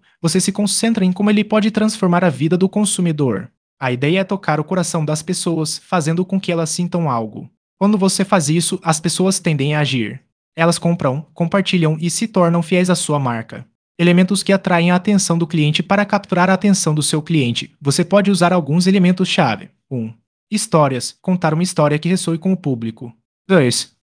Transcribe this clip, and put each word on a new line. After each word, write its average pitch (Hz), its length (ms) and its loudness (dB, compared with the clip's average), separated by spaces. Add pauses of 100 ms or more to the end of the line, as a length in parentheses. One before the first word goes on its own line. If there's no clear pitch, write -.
(220)
você 165 180 0
se 190 120 0
concentra 208 540 0
em 185 60 4
como 208 180 0
ele 208 140 4
pode 214 280 0
transformar 202 520 0
a 185 60 2
vida 156 280 0
do 190 100 2
consumidor. 160 840 -2 (300)
A 131 120 -2
ideia 143 280 0
é 196 40 0
tocar 190 360 -2
o 151 40 -2
coração 170 420 -2
das 151 160 -2
pessoas, 165 560 -4
fazendo 170 480 -2
com 196 140 -2
que 185 120 -4
elas 165 180 -2
sintam 175 400 -2
algo. 120 400 -6 (280)
Quando 208 200 2
você 190 280 0
faz 165 240 0
isso, 170 340 0
as 160 160 0
pessoas 185 400 0
tendem 147 360 -2
a 151 40 0
agir. 131 420 -2 (340)
Elas 165 220 2
compram, 156 560 -2
compartilham 170 680 0
e 170 100 -2
se 220 180 -4
tornam 175 340 2
fiéis 180 280 0
à 180 60 2
sua 147 240 -2
marca. 120 460 -6 (320)
Elementos 180 460 2
que 196 100 0
atraem 180 380 2
a 180 40 4
atenção 180 420 0
do 165 100 0
cliente. 151 340 0
Para 202 240 0
capturar 190 440 0
a 190 40 4
atenção 190 400 2
do 151 80 0
seu 151 200 -2
cliente, 143 600 -2
você 143 240 0
pode 202 240 2
usar 175 240 4
alguns 170 340 0
elementos-chave. 180 840 2 (200)
Um. 113 240 -8 (380)
Histórias. 151 680 0
Contar 180 360 -2
uma 170 80 0
história 151 340 0
que 151 100 -6
ressoe 175 300 -2
com 185 160 -2
o 185 40 0
público. 113 540 -6 (360)
Dois. 156 460 2 (160)